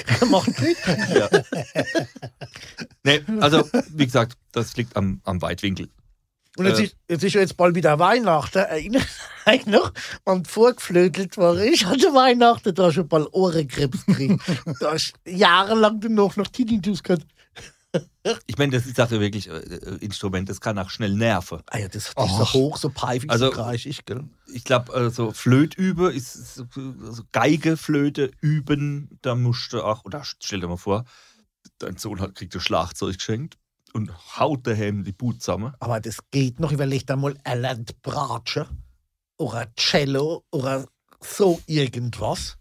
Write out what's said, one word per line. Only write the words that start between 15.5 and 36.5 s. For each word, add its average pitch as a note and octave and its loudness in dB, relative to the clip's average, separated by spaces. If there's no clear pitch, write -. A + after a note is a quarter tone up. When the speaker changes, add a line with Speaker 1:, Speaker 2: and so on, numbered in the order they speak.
Speaker 1:
danach G#3 2
noch G3+ -2
Tinnitus G#3 -2
gehabt. F3 0
Speaker 2:
Ich - -6
meine, C#3+ 2
das B2 0
ist B2+ -12
Sache A#2 2
wirklich, G2+ -2
äh, F2 -14
äh, F2 -12
Instrument, F#2+ -4
das G2 -10
kann A2 -4
auch F#2 -8
schnell G2 -2
nerven. G#2 0
Speaker 1:
Ah - -8
ja, G#2 -6
das, F#2 -14
das G#2+ -10
ist - -14
Speaker 3:
Ach. F#2 0
Speaker 1:
so A2 2
hoch, C#3+ 2
so D3+ -4
pfeifig, B2+ -4
Speaker 2:
Also, A#2 4
Speaker 1:
so C3 2
kreischig, A#2+ -6
gell? C3 -8
Speaker 2:
ich A#2+ -12
glaub, B2 0
äh, B2 0
so A#2 -2
Flötübe E3 2
ist, B2 -10
ist B2 -18
so, C3 -14
so A#2 -12
Geige, D#3 4
Flöte C#3+ 0
üben, D3 -2
da B2 -2
musst B2 0
du A#2 -4
auch, G#2+ -2
oder D#3 -12
stell - -8
dir F2 -6
mal F2 -6
vor, G2+ -2
dein - -10
Sohn G2+ -8
hat, F#2+ -6
kriegt - -16
ein F#2 -8
Schlagzeug F#2 -2
geschenkt B2 -8
und G#2+ -6
haut C3 -2
daheim G#2 -2
die G2 -8
Bude A#2+ -4
zusammen. G2+ -6
Speaker 1:
Aber A2 -4
das A2 -10
geht C3+ -2